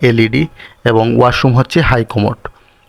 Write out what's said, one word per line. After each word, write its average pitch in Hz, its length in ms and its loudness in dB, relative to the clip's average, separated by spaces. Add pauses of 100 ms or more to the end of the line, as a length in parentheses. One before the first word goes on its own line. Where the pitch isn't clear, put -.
এলইডি 120 460 0 (380)
এবং 117 340 0
ওয়াশরুম 123 360 2
হচ্ছে 131 260 0
হাই 120 240 0
কমোড। 107 320 -4 (520)